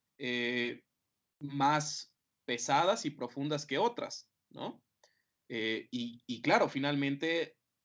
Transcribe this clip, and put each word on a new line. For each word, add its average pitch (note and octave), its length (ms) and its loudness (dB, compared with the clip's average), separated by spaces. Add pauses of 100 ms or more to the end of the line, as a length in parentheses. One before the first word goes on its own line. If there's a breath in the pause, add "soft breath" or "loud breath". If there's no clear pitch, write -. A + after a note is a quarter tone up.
(180)
eh, B2 680 0 (540)
más C#3+ 720 0 (320)
pesadas D3+ 600 2
y D3 60 -2
profundas C#3+ 540 -4
que C3+ 120 -2
otras, - 520 -2 (200)
¿no? - 340 -10 (680 soft breath)
Eh, A2 420 -2
y, A#2+ 360 -6
y A#2 140 -6
claro, F3 280 4
finalmente, C#3+ 880 0 (280)